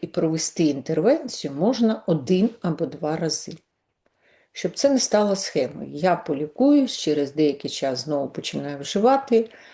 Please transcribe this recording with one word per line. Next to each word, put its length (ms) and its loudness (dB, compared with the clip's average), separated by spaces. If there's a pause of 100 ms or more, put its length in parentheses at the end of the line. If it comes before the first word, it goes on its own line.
і 60 -8
провести 580 -2
інтервенцію, 880 0
можна 520 0
один 440 2 (120)
або 240 -2
два 300 -4
рази. 360 -4 (1000)
Щоб 220 -6
це 160 2
не 80 4
стало 380 2
схемою. 540 -4
Я 260 0
полікуюсь, 800 2
через 380 0
деякий 360 0
час 340 -4
знову 240 -2
починаю 500 -8
вживати, 720 2 (240)